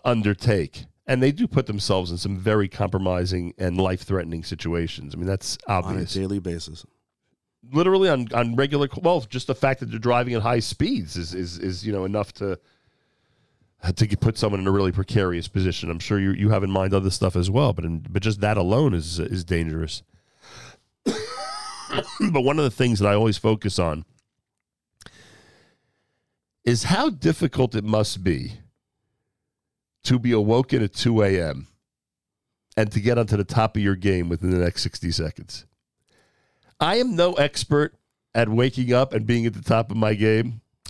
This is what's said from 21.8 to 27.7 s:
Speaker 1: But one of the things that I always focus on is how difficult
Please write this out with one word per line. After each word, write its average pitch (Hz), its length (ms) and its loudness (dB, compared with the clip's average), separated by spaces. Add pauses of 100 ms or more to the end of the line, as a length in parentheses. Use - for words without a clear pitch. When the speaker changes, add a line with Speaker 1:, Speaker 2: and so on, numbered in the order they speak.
Speaker 1:
But 139 100 2
one 143 160 2
of 151 60 2
the 123 60 2
things 117 280 2
that 101 100 4
I 101 60 4
always 107 240 4
focus 107 400 0
on 80 260 -2 (2500)
is 120 200 2
how 247 260 2
difficult 143 640 0